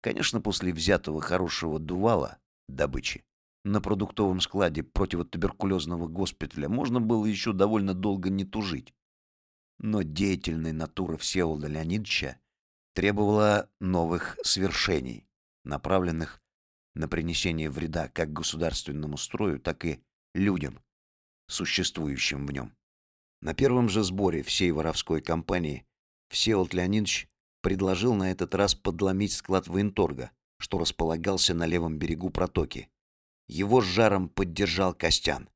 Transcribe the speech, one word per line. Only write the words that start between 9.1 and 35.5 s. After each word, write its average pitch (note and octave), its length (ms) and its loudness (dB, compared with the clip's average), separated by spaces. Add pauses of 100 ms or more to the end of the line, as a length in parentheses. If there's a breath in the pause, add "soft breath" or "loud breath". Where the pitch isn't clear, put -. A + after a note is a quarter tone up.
Но G#2+ 220 0
деятельная D#2+ 720 0
натура D#2+ 440 -4
Всеволода D#2 500 -2
Леонидовича D#2+ 720 -4 (540)
требовала G#2 760 4 (100)
новых F2 640 0
свершений, D#2+ 840 0 (360)
направленных E2 800 0 (540)
на D#2+ 120 -4
принесение D#2+ 640 -2
вреда D#2 400 -4
как D#2+ 240 -2
государственному D2+ 840 -4
строю, F#2 420 -2
так E2 260 -4
и D#2 180 -4 (300)
людям, F#2 460 0 (680)
существующим D2 1000 -2
в C#2+ 60 -6
нем. C2+ 240 -8 (680)
На D#2 120 -4
первом B2 360 4
же G#2 140 2
сборе F#2 400 0
всей F2+ 280 2
воровской D#2 500 0
компании E2 640 -2 (440)
Всеволод G2 440 2
Леонидович F#2+ 540 0 (340)
предложил F#2+ 520 2
на F#2 180 2
этот F#2 240 -2
раз G2 200 4
подломить F#2+ 580 0
склад F#2 340 0
военторга, F2 640 0 (260)
что - 200 -4
располагался E2 760 0
на E2 120 0
левом E2 320 0
берегу E2 320 -2
протоки. E2 600 -2 (600)
Его G2+ 300 4
с G2 40 0
жаром F#2+ 440 4
поддержал F2+ 640 0
Костян. D2+ 640 0